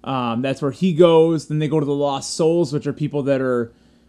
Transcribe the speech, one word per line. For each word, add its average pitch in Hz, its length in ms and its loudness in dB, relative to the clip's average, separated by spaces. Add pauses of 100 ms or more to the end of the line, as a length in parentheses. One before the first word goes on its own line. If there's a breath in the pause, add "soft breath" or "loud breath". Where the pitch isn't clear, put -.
Um, 123 380 -4
that's 135 180 -4
where 139 120 -2
he 185 200 0
goes. 165 540 4
Then 151 140 -4
they 156 80 -2
go 156 120 0
to 143 60 -2
the 143 80 -2
Lost 143 400 -4
Souls, 165 400 0
which 143 120 -4
are 143 60 -4
people 147 300 -4
that 131 180 0
are 123 320 -2 (360 soft breath)